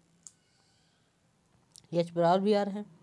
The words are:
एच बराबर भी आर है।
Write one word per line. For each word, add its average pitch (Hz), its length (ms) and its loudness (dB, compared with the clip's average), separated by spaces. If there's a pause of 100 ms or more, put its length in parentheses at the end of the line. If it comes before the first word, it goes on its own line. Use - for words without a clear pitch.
(1900)
एच 170 180 -2
बराबर 170 280 2
भी 202 140 2
आर 202 160 0
है। 208 120 -10 (220)